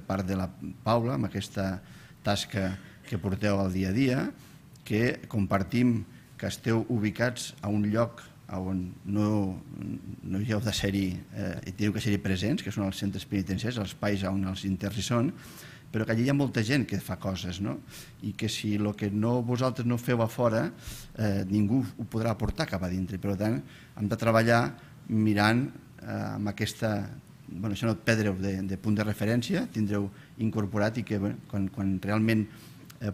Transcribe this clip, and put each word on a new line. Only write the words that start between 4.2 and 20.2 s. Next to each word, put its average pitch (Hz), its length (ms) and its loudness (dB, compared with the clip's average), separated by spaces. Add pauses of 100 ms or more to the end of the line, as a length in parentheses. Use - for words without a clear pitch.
que 127 360 2 (100)
compartim 107 720 2 (340)
que 92 120 -4
esteu 113 400 0
ubicats 117 720 0
a 104 100 -4
un 104 200 2
lloc 113 320 0 (300)
on 92 300 -2 (260)
no, 104 180 4 (1000)
no 95 140 0
hi 120 100 0
heu 104 80 2
de 110 140 0
ser-hi, 98 320 0 (260)
eh, 98 200 -4 (160)
i - 40 -6
teniu 104 220 2
que 104 80 -4
ser-hi 101 180 2
presents, 101 400 0
que 98 120 -6
són 104 120 -2
els 95 160 -4
centres 98 240 -2
penitenciaris, 107 560 -2
els 92 140 -6
espais 101 340 0
on 98 220 0
els 95 180 -6
interns 98 300 -2
hi 92 80 -2
són, 120 240 2 (640)
però 110 140 0
que 110 80 2
allí 117 100 4
hi 139 80 4
ha - 20 4
molta 127 300 2
gent 131 240 2
que 101 80 0
fa - 240 -4
coses, 92 400 -4
no? 107 160 -2 (480)
I 101 80 -4
que 110 160 -2
si 104 320 0
lo 104 160 0
que 104 160 0
no, 113 220 2 (100)
vosaltres 123 400 0
no 120 160 2
feu 120 240 2